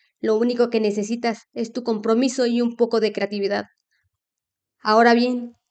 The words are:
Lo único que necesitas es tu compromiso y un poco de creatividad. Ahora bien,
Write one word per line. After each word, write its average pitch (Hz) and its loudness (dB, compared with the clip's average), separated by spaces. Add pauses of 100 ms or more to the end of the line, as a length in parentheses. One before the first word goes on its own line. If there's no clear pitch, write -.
(200)
Lo 214 0
único 240 2
que 233 0
necesitas 214 -4 (100)
es 233 -6
tu 240 -8
compromiso 233 0
y 240 0
un 240 -2
poco 226 0
de 214 0
creatividad. 202 -4 (1160)
Ahora 233 4
bien, 240 0 (180)